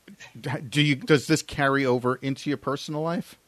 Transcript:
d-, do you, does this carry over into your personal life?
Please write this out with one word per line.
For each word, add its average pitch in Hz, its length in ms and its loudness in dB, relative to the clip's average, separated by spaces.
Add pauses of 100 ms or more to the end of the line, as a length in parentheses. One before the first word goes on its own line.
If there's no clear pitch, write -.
(380)
d-, 131 120 -6 (180)
do 147 140 2
you, 147 140 4
does 151 300 2
this 160 160 2
carry 139 440 2
over 123 300 2
into 135 340 -6
your 139 80 -2
personal 147 420 -6
life? 170 480 -4